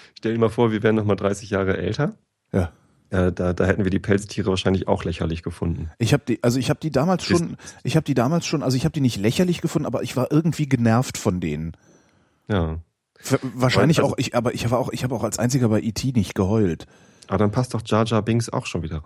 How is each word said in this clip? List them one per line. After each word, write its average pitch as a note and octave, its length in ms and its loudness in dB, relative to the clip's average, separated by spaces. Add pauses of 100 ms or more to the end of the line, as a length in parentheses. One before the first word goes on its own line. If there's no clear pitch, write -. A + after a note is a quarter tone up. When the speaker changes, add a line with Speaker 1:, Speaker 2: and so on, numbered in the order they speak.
(180)
Speaker 1:
stell A2 160 -2
dir A#2 40 -2
mal A2+ 120 4
vor, A#2 200 2
wir G#2+ 120 0
wären A2 140 4
noch G#2+ 100 0
mal G#2 100 2
dreißig G2 320 -2
Jahre F#2+ 300 0
älter. A2+ 400 -2 (340)
Speaker 2:
Ja. F#2 200 0 (380)
Speaker 1:
Äh, F2+ 220 2
da, F2+ 200 -2
da F2 140 0
hätten F#2+ 180 2
wir F#2 60 2
die F#2 100 0
Pelztiere G2+ 500 0
wahrscheinlich F#2 380 0
auch G2 160 0
lächerlich E2+ 380 -4
gefunden. E2+ 560 -6
Speaker 2:
Ich A2 160 2
hab C#3 120 -2
die, - 160 -2
also A#2+ 160 2
ich B2 120 -2
hab D3 100 -2
die D#3 100 -4
damals D#3 360 0
Speaker 1:
Dis- F3+ 120 2
Speaker 2:
schon, E3 180 -4 (280)
ich C3+ 120 -2
hab D#3 80 2
die C#3+ 100 0
damals C3+ 320 2
schon, D3+ 160 -2
also C3+ 140 0
ich B2 80 0
hab D#3+ 80 0
die D#3+ 80 -4
nicht B2+ 180 2
lächerlich E3 420 2
gefunden, D#3+ 260 -2
aber A#2+ 160 -4
ich - 140 -6
war B2+ 160 0
irgendwie D3+ 360 2
genervt A#2 500 2
von F#2 220 0
denen. D#2+ 320 -4 (760)
Speaker 1:
Ja. E2 300 0 (380)
Speaker 2:
Ver-, - 220 -2 (160)
wahrscheinlich B2+ 460 4
Speaker 1:
Also - 120 2
Speaker 2:
auch, - 60 -4
ich, - 160 -4
aber A#2 200 0
ich A#2+ 160 -4
war A#2+ 80 2
auch, B2+ 140 -2
ich - 120 -6
hab B2+ 80 -4
auch A2+ 100 -4
als A2 160 -4
einziger B2 300 2
bei G#2+ 120 2
E A2+ 120 -4
T C3 200 -4
nicht A2+ 220 0
geheult. G2 520 0 (420)
Speaker 1:
Aber F#2+ 100 -2
dann G#2 140 4
passt B2+ 220 -2
doch G#2+ 100 -4
Jar A2 220 2
Jar A2+ 160 0
Binks A#2 280 0
auch - 160 -6
schon E2+ 160 -6
wieder D#2+ 240 -8